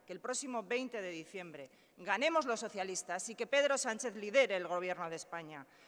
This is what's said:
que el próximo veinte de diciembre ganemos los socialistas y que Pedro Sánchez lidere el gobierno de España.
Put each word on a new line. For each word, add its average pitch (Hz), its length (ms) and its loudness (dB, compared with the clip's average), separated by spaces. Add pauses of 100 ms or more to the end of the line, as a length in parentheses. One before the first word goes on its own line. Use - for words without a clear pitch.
que 180 80 -10
el 175 80 -10
próximo 247 400 -2
veinte 233 400 -2
de 185 80 -4
diciembre 160 600 -10 (260)
ganemos 277 480 4
los 226 140 0
socialistas 190 720 -4
y 220 60 -8
que 233 120 -4
Pedro 277 280 6
Sánchez 226 400 -2
lidere 208 400 4
el 180 120 0
gobierno 175 420 -2
de 165 60 -6
España. 156 500 -8 (220)